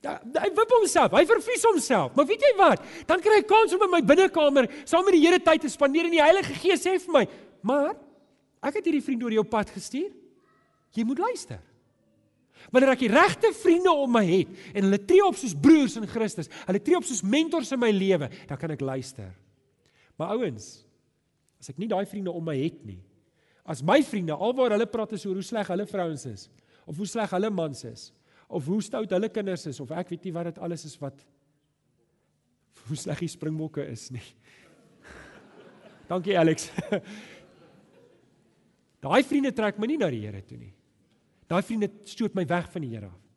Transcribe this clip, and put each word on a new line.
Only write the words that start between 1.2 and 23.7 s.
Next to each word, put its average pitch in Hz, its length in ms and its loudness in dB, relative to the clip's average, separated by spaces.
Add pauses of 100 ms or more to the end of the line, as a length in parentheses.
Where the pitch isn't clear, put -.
vervies 453 400 0
homself. 240 520 2
Maar 277 120 4
weet 466 160 -2
jy 554 140 8
wat? 311 240 6 (260)
Dan 339 140 2
kry 427 160 6
hy 427 80 -2
kans 427 260 4
om 403 140 2
in 359 80 0
my 339 100 4
binnekamer 294 600 4 (160)
saam 359 240 2
met 381 80 6
die 302 80 6
Here 349 180 6
tyd 330 220 4
te 277 80 -6
spandeer 294 380 0
en 339 40 -2
die 311 80 4
Heilige 330 380 4
Gees 359 240 0
sê 370 160 0
vir 349 160 -4
my, 247 80 6 (400)
"Maar 285 320 0 (680)
ek 285 140 -6
het 415 100 -4
hierdie 302 160 0
vriend 240 220 -4
oor 233 100 -2
jou 214 140 2
pad 220 240 -2
gestuur. 302 400 -8 (800)
Jy 233 100 -4
moet 247 160 -4
luister." 381 420 -6 (1080)
Wanneer 262 200 4
ek 254 80 0
die 226 140 0
regte 359 400 4
vriende 359 380 4
om 277 200 0
my 226 140 4
het 175 220 2 (260)
en 202 100 0
hulle 196 220 2
tree 381 180 8
op 370 120 2
soos 220 180 -8
broers 269 440 6
in 214 100 -8
Christus, 214 420 -6 (160)
hulle 185 140 0
tree 349 180 2
op 339 60 -2
soos 233 200 -8
mentors 302 480 0
in 269 80 -4
my 233 120 2
lewe, 190 380 0 (180)
dan 139 100 -8
kan 160 140 -8
ek 143 100 -8
luister. 131 520 -10 (840)
Maar 185 200 -4
ouens, 139 480 -8 (760)
as - 100 -20
ek 131 80 -16
nie 196 100 -8
daai 202 180 -2
vriende 202 260 -10
om 170 120 -8
my 156 140 -6
het 156 280 -6
nie, 95 180 -18 (640)
as 139 200 -10